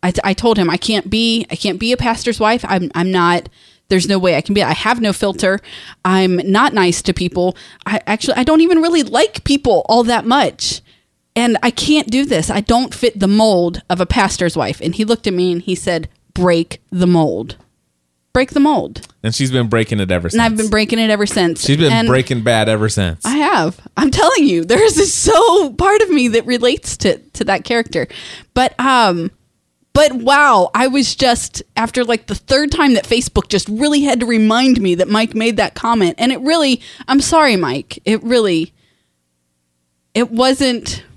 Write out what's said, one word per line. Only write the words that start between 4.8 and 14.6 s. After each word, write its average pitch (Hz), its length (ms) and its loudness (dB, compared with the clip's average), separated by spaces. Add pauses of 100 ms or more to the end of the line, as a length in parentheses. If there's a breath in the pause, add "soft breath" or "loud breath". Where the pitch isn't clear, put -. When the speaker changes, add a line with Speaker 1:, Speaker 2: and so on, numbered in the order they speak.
Speaker 1:
no 208 120 0
filter. 196 480 -2 (440 loud breath)
I'm 185 320 2
not 196 360 2
nice 180 300 0
to 196 100 -2
people. 180 440 -2 (300 loud breath)
I 202 200 -4
actually, 220 300 -2
I 247 80 0
don't 320 180 4
even 330 180 4
really 330 220 2
like 254 420 0
people 269 440 2
all 233 160 4
that 233 220 -2
much. 240 540 -2 (560 soft breath)
And 233 260 0
I 240 80 2
can't 302 400 0
do 262 140 0
this. 214 240 -2
I 202 120 -2
don't 247 340 0
fit 233 240 -2
the 190 100 0
mold 202 600 2
of 180 100 -2
a - 60 0
pastor's 185 500 0
wife. 123 240 -4